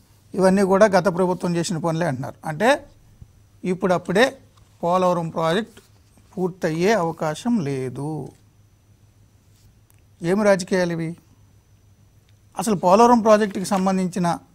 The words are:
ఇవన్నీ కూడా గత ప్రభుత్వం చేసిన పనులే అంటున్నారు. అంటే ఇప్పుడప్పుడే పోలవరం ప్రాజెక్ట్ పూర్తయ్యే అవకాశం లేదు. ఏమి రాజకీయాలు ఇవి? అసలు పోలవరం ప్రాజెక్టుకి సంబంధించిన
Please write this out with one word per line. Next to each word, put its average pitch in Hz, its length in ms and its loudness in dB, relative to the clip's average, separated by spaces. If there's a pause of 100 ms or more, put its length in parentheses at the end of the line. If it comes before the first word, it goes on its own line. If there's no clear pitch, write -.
(340)
ఇవన్నీ 190 280 4
కూడా 190 240 4
గత 185 180 2
ప్రభుత్వం 175 520 -2
చేసిన 170 220 -4
పనులే 165 280 -4
అంటున్నారు. 135 280 -6 (100)
అంటే 196 420 0 (760)
ఇప్పుడప్పుడే 185 760 0 (440)
పోలవరం 175 460 0
ప్రాజెక్ట్ 170 520 -4 (580)
పూర్తయ్యే 175 540 -2
అవకాశం 170 680 -2
లేదు. 139 680 -6 (1900)
ఏమి 190 220 0
రాజకీయాలు 185 480 0
ఇవి? 165 240 -8 (1400)
అసలు 202 160 -2
పోలవరం 220 460 4
ప్రాజెక్టుకి 208 440 2
సంబంధించిన 185 760 -2 (160)